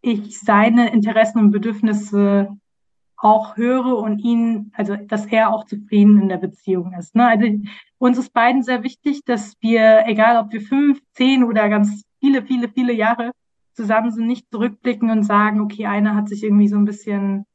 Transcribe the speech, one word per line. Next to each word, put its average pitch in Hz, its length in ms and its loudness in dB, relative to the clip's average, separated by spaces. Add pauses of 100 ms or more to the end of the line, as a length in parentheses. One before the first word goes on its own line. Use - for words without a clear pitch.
ich 214 380 -6
seine 226 520 2
Interessen 220 480 0
und 208 120 6
Bedürfnisse 202 1040 -2 (640)
auch 214 400 0
höre 247 400 0
und 214 220 -4
ihn, 233 560 -2
also, 196 200 -4
dass 208 300 -8
er 220 260 0
auch 220 140 -6
zufrieden 208 560 4
in 190 80 -2
der 185 80 -4
Beziehung 185 560 -6
ist, 175 220 -16
ne? 240 120 4
Also, 233 200 0 (500)
uns 247 200 0
ist 247 160 -8
beiden 247 280 2
sehr 240 220 -4
wichtig, 285 420 -8
dass 233 360 -6
wir, 220 440 4
egal 226 320 2
ob 214 140 -2
wir 220 100 -10
fünf, 277 380 0 (140)
zehn 254 300 2
oder 220 260 0
ganz 208 340 0 (160)
viele, 269 240 2
viele, 240 260 -4
viele 247 240 -2
Jahre 233 380 -2 (420)
zusammen 220 380 -2
sind, 226 160 -4
nicht 240 240 -6
zurückblicken 226 580 -4
und 220 140 0
sagen, 208 380 0
„Okay, 208 240 -8
einer 208 300 -2
hat 208 140 -4
sich 208 140 -10
irgendwie 208 240 2
so 208 100 -2
ein 208 80 2
bisschen 202 680 -6